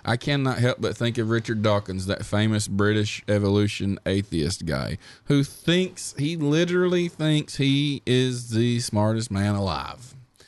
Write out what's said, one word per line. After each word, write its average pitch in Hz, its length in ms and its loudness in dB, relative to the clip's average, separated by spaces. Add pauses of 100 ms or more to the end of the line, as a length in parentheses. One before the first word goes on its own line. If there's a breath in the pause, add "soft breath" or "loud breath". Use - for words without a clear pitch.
I 117 140 0
cannot 135 400 -2
help 120 240 2
but 98 160 -2
think 117 200 -2
of 110 120 0
Richard 113 320 0
Dawkins, 101 460 0
that 98 180 -2
famous 107 420 0
British 104 640 0
evolution 101 760 2
atheist 92 600 -2
guy, 65 320 -4 (280 loud breath)
who 143 200 2
thinks, - 720 -2
he 156 180 -2
literally 175 720 2
thinks 156 480 0
he 139 500 2
is 123 440 0
the 117 320 2
smartest 110 500 0
man 101 240 0
alive. 82 580 -6 (340 loud breath)